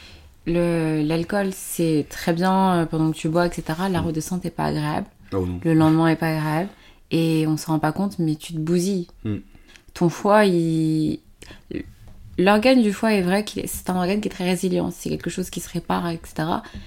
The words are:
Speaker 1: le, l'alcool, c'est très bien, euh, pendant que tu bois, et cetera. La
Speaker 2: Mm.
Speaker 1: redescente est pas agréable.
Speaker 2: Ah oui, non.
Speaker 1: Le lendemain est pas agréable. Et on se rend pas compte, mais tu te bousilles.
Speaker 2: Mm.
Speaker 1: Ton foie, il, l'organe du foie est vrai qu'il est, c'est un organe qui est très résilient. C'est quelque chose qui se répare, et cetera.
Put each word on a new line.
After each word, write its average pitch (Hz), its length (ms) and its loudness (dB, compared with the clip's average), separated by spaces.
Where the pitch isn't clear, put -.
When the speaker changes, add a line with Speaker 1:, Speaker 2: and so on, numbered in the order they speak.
Speaker 1:
le, 165 560 0
l'alcool, 170 520 -2
c'est 160 560 -2
très - 240 -2
bien, 185 480 2
euh, 160 40 -2
pendant 160 260 0
que 151 40 -8
tu - 120 -4
bois, 175 180 2
et 170 60 -2
cetera. 170 360 -4
La 170 140 0
Speaker 2:
Mm. 165 40 -2
Speaker 1:
redescente 165 380 -4
est 170 60 -6
pas 156 160 -2
agréable. 151 400 -2
Speaker 2:
Ah 95 80 -2
oui, 90 80 -2
non. 90 160 -6
Speaker 1:
Le 165 100 4
lendemain 160 340 6
est 160 80 2
pas 165 120 -2
agréable. 156 400 -2
Et 160 360 2
on 156 100 2
se 151 100 -6
rend 156 120 0
pas 156 140 0
compte, 196 260 -4
mais 160 180 0
tu - 160 -12
te 160 60 -6
bousilles. 175 500 0
Speaker 2:
Mm. 104 120 -2
Speaker 1:
Ton 170 160 2
foie, 208 340 4
il, 160 760 0
l'organe 214 460 6
du 208 100 4
foie 220 220 2
est 196 80 4
vrai 190 220 2
qu'il - 200 -8
est, - 40 -6
c'est - 220 -8
un 185 60 0
organe 185 240 0
qui 202 80 -2
est 190 40 -10
très 180 120 -6
résilient. 180 460 0
C'est - 180 -8
quelque 156 220 -6
chose 185 200 -6
qui 180 100 -8
se - 100 -10
répare, 175 400 -4
et 165 140 -6
cetera. 165 380 -4